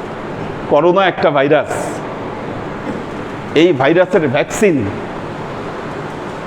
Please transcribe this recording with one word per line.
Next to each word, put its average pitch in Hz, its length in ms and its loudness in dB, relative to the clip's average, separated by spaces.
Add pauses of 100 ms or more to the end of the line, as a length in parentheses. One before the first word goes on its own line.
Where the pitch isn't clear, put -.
(720)
করোনা 175 360 6
একটা 175 240 2
ভাইরাস, 143 380 4 (1900)
এই 170 180 6
ভাইরাসের 165 560 4
ভ্যাকসিন, 147 560 2 (1600)